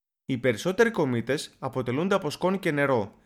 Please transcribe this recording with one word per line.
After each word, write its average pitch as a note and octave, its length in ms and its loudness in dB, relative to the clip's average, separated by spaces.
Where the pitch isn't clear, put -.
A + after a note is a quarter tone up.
Οι C3+ 120 -2
περισσότεροι E3+ 540 2
κομήτες C3 680 -2
αποτελούνται C3+ 560 -2
από F#3 140 -2
σκόνη F#3 280 -2
και F#3 140 -2
νερό C3+ 440 0